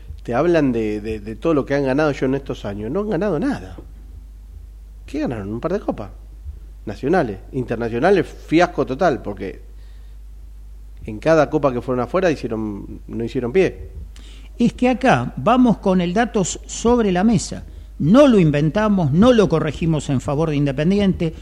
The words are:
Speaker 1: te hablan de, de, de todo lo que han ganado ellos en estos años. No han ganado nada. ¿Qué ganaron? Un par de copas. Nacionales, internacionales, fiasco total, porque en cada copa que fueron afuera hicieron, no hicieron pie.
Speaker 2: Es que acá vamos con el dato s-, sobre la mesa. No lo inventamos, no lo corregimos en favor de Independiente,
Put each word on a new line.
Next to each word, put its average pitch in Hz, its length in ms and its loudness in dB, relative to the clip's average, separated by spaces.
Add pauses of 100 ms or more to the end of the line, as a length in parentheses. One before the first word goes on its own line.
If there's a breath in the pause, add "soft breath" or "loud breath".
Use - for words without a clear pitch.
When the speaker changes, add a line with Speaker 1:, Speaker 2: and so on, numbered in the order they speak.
(240 soft breath)
Speaker 1:
te 120 100 -4
hablan 151 380 4
de, 107 300 0
de, 110 180 -6
de 107 160 -10
todo 165 180 0
lo 135 120 2
que 139 100 -2
han 143 80 0
ganado 139 260 2
ellos 135 140 -2
en 131 120 2
estos 135 300 -6
años. 104 240 -6
No 175 120 -2
han 214 80 -4
ganado 185 300 0
nada. 247 380 -4 (1300)
¿Qué 285 140 -8
ganaron? 117 300 -4
Un 113 100 -6
par 160 140 -2
de 208 60 -2
copas. - 320 -8 (760)
Nacionales, 127 520 -2 (140)
internacionales, 123 720 0
fiasco 165 580 0
total, 135 380 0
porque 98 400 -10 (1400 soft breath)
en 107 140 -10
cada 156 280 6
copa 143 240 2
que 120 100 -2
fueron 123 220 0
afuera 175 280 2
hicieron, 107 720 -6
no 110 180 -6
hicieron 120 280 -4
pie. 175 380 2 (680 soft breath)
Speaker 2:
Es 240 160 4
que 247 160 2
acá 208 480 2
vamos 233 400 4
con 185 240 2
el 175 120 0
dato 226 280 2
s-, - 240 -4
sobre 226 460 2
la 180 120 2
mesa. 208 420 0 (340 soft breath)
No 226 280 8
lo 226 120 8
inventamos, 165 720 4
no 214 220 8
lo 208 160 6
corregimos 160 600 0
en 127 120 0
favor 151 280 0
de 151 60 -2
Independiente, 160 880 2